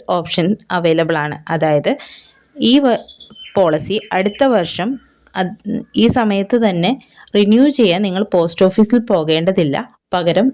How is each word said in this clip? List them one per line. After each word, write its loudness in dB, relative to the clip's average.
ഓപ്ഷൻ -2
അവൈലബിൾ 0
ആണ്. -4
അതായത് 0
ഈ 0
വ-, 0
പോളിസി 0
അടുത്ത -2
വർഷം 0
അത്, -4
ഈ 2
സമയത്ത് 0
തന്നെ 0
റിന്യൂ 4
ചെയ്യാൻ 2
നിങ്ങൾ -2
പോസ്റ്റ് 0
ഓഫീസിൽ 2
പോകേണ്ടതില്ല. 0
പകരം 0